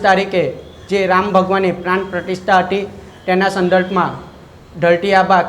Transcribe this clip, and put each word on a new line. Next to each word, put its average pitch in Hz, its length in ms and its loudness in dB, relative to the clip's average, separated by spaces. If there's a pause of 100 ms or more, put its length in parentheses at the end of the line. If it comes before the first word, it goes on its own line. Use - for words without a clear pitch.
તારીખે 190 400 2 (460)
જે 196 180 0
રામ 185 240 2
ભગવાનની 185 520 0
પ્રાણ 185 280 -4
પ્રતિષ્ઠા 185 520 0
હતી, 190 260 -4 (380)
તેના 190 240 2
સંદર્ભમાં 180 680 0 (640)
ધરતી 175 340 2
આબા 185 340 4